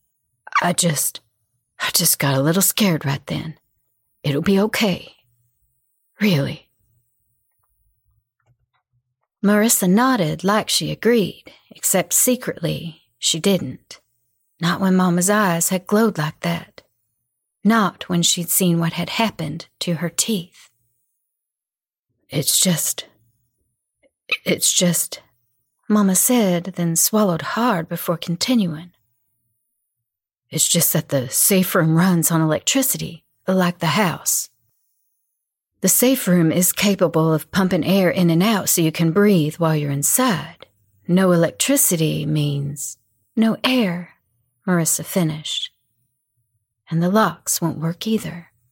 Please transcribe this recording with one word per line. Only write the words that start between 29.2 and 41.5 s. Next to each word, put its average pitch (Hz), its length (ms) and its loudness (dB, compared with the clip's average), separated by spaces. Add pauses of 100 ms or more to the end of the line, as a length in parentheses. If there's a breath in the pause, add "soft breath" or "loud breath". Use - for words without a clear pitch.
"It's - 200 -2
just - 260 0
that - 160 -2
the 135 180 0
safe - 460 0
room 160 220 4
runs 175 340 2
on 165 100 2
electricity, 160 840 -2 (220)
like 180 320 0
the 160 260 0
house. - 440 -4 (1300)
The 190 60 2
safe 254 380 2
room 175 240 4
is 175 220 0
capable 165 600 0
of 156 180 -2
pumping 185 340 0
air 185 260 2
in 175 200 2
and 165 120 4
out 208 260 0
so - 120 0
you 160 100 2
can 165 220 0
breathe 185 440 2
while 160 200 2
you're 143 240 -2
inside. 165 640 -2 (400)
No 185 260 4
electricity 160 920 0